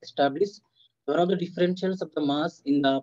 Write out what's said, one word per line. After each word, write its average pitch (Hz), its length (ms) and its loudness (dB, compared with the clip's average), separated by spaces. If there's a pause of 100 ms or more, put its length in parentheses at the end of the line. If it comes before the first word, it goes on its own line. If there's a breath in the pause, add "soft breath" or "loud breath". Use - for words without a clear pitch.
established. 147 600 -2 (440 soft breath)
One 151 140 0
of 180 100 2
the 190 60 0
differentials 180 640 -2
of 160 140 -8
the 151 100 -2
mass 151 400 -2
in 143 160 2
the 135 220 2